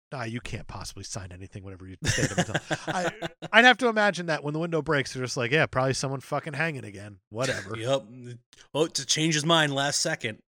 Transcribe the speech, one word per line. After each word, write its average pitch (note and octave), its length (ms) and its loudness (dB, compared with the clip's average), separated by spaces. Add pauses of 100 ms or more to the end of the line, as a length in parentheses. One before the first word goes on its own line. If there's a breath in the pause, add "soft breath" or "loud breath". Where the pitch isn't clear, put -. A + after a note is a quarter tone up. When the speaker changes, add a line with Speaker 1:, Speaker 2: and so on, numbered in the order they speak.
(120)
Speaker 1:
ah, B2+ 120 -6
you A2+ 160 -4
can't - 260 -8
possibly G2 380 -12
sign F#2 280 -10
anything F#2 320 -14
whenever F#2+ 220 -14
you F#2 180 -14
stay B2+ 200 2
at - 80 -2
a - 40 -4
motel. E3 200 0 (100)
Speaker 2:
<laughs> - 220 -4
Speaker 1:
I, F3+ 240 -2 (400)
I'd A3 120 8
have B3+ 140 8
to B3 100 2
imagine G#3 380 2
that D3 160 0
when D3 120 -2
the D#3+ 60 -2
window E3 220 0
breaks, C#3 320 0
they're C3 100 -4
just A#2+ 120 -6
like, A#2+ 160 0
"Yeah, D3 140 6
probably C3 280 2
someone C3+ 260 -4
fucking D3 340 -6
hanging C#3+ 300 -4
again. G2+ 340 -14 (120)
Whatever." A2 460 -4
Speaker 2:
<laughs> - 20 -8
Yep. C3 240 0 (720 soft breath)
Oh, D3+ 120 2
to C#3+ 200 -6
change D#3 280 2
his D3 120 2
mind D#3 280 6
last C#3 260 0
second. C#3 380 -2 (120)